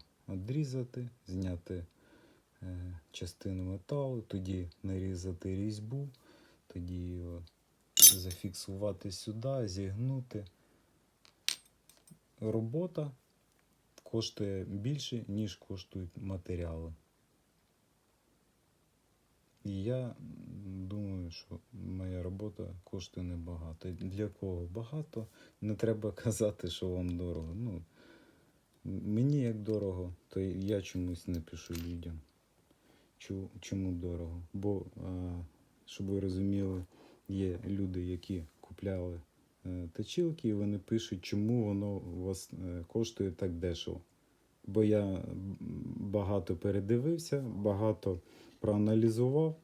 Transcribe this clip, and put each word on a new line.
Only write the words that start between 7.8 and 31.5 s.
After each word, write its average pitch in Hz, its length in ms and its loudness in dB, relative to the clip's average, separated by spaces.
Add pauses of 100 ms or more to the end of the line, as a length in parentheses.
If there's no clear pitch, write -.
зафіксувати 98 1160 6
сюди, 113 560 -2
зігнути. 104 800 -2 (1900)
Робота 135 720 0 (1000)
коштує 101 520 0
більше, 113 640 -2
ніж 101 280 -2
коштують - 600 -8
матеріали. 87 760 -4 (2750)
І 98 200 -2
я 123 320 -2 (500)
думаю, 95 680 -6
що 87 280 -12 (140)
моя 92 500 -4
робота 95 400 -6 (200)
коштує 90 420 -8
небагато. 85 680 -6
Для 95 360 -2
кого 92 380 -4
багато, 113 640 -6 (340)
не 107 140 0
треба 107 360 2
<laughs> - 120 -8
казати, 104 440 4
що 92 220 -2
вам 90 280 0
дорого. 82 380 -2
Ну, 101 280 -4 (1000)
мені 113 580 4
як 113 180 2
дорого, 98 540 0 (140)
то - 120 -2
я 95 420 2
чомусь 90 460 -4
не 87 140 0
пишу - 320 -10